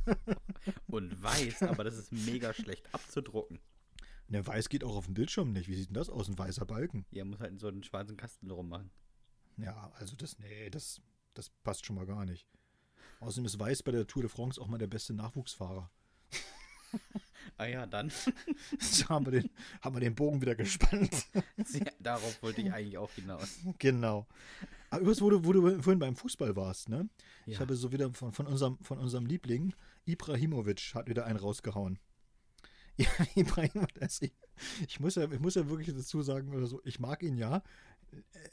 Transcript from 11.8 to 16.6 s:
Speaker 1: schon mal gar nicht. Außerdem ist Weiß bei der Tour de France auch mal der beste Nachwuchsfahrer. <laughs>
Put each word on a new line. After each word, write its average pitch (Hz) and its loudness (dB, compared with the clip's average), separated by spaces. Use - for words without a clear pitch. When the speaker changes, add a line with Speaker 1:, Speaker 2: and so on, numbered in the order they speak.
Speaker 1:
schon 104 -6
mal 92 -6
gar 101 -4
nicht. 90 -8
Außerdem 117 -4
ist 98 -4
Weiß 117 0
bei 131 0
der 113 2
Tour 131 -2
de 113 0
France 123 -6
auch 120 -8
mal 113 -2
der 107 -2
beste 107 -6
Nachwuchsfahrer. 101 -6
<laughs> - -10